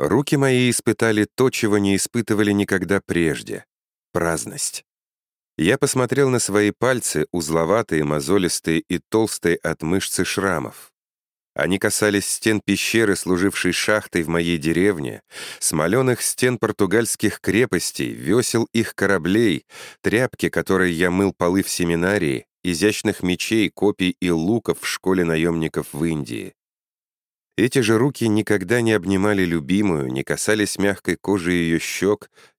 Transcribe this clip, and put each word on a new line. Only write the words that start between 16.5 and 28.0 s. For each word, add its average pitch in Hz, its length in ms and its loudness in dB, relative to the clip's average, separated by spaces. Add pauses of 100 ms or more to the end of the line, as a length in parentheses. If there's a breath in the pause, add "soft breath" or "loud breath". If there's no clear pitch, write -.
португальских 107 840 -2
крепостей, 90 720 -2
вёсел 104 600 -2
их 113 220 -2
кораблей, 98 720 0 (340 loud breath)
тряпки, 104 480 0
которой 90 440 0
я 87 180 2
мыл 92 220 2
полы 90 300 2
в - 60 -4
семинарии, 85 800 0 (160)
изящных 95 600 0
мечей, 92 460 0
копий 95 520 -2
и 90 100 0
луков 87 500 -2
в - 60 -10
школе 92 380 0
наёмников 82 680 -2
в 76 120 -4
Индии. 76 500 -6 (1000)
Эти 127 240 2
же 110 180 2
руки 117 300 0